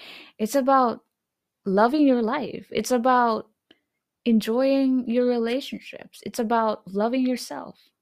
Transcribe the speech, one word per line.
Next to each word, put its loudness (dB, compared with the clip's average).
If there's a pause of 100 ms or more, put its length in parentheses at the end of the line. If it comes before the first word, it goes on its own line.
(380)
It's -4
about 2 (640)
loving 4
your 4
life. -6
It's -2
about 2 (760)
enjoying 2
your 2
relationships. -6
It's -12
about -2
loving 0
yourself. -6 (260)